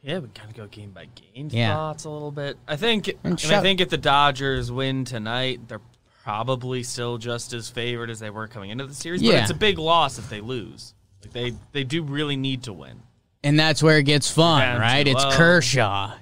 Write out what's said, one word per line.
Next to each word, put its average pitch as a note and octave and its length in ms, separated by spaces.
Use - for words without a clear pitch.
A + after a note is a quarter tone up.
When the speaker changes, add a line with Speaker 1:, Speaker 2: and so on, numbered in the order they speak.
Speaker 1:
Yeah, D3+ 180
we B2+ 140
kinda A2 220
go A2 120
game G2+ 240
by E2+ 160
game C#3 180
Speaker 2:
Yeah. A2+ 240
Speaker 1:
thoughts D#3 300
a D#3 40
little D3+ 220
bit. C#3+ 260
I D3+ 100
think, G#3 320
Speaker 2:
And - 140
Speaker 1:
and F3 160
Speaker 2:
shut D#3 140
Speaker 1:
I G3+ 80
think F#3 200
if F3 80
the D#3+ 80
Dodgers C3+ 720
win C3 320
tonight, B2 640
they're A2 140
probably B2 600
still A#2+ 340
just A#2+ 340
as A#2 180
favored A#2 400
as A2 100
they A2 100
were G#2+ 180
coming G2 220
into C3 180
the C#3 80
series. F3 260
But A3+ 120
Speaker 2:
Yeah. C3 80
Speaker 1:
it's G#2+ 100
a D#3 40
big G3 220
loss D#3 400
if A#2 120
they G#2 100
lose. G#2 540
Like, - 120
they, A#2+ 200
they C#3+ 100
do D3+ 180
really C#3+ 360
need C3 260
to A2 100
win. C2+ 280
Speaker 2:
And D3 160
that's D#3 220
where D#3 160
it D3 60
gets C#3+ 260
fun, D#3+ 320
Speaker 1:
Down B2 200
Speaker 2:
right? C3 260
It's C3+ 160
Speaker 1:
two C#3 60
oh. C3+ 60
Speaker 2:
Kershaw. B2 880